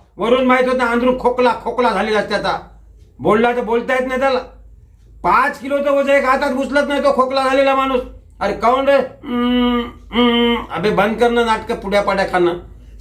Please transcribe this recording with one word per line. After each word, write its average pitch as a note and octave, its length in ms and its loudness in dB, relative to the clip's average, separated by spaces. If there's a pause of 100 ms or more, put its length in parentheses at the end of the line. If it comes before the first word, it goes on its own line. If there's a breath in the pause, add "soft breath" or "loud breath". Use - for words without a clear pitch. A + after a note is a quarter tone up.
(180)
वरून A#3+ 280 2
माहित B3+ 220 2
होत B3+ 100 0
नाही, A#3+ 120 0
अंदरून B3 300 0
खोकला, B3 340 2 (100)
खोकला A#3+ 260 -2
झालेला G#3+ 300 -2
असते. G#3 160 -4
आता F#3+ 320 -6 (520)
बोलला A3 360 2
तर A#3+ 60 -4
बोलता A#3 320 -2
येत B3+ 140 -2
नाही B3+ 120 -4
त्याला. C4+ 200 0 (840)
पाच A#3 360 0
किलो C#4 180 -4
तर C#4+ 140 -2
वजन C#4 220 2
एक C4+ 120 2
हातात C4+ 280 0
उचलत C4+ 340 -2
नाही C#4+ 160 -2
तो C#4 120 2
खोकला B3+ 280 2
झालेला C4+ 320 2
माणूस. C4+ 260 0 (380)
अरे G3+ 140 -2
काऊन C4 340 2
रे? C#4 100 6
हम्म, B3 840 0 (300)
हम्म. A#3+ 440 2 (160)
अबे E3 180 -2
बंद G3+ 280 0
करणं A#3 280 2
नाटकं, A3+ 300 -2
पुड्या G3+ 260 0
पाड्या G3 240 0
खाणं. F3 340 0 (420 soft breath)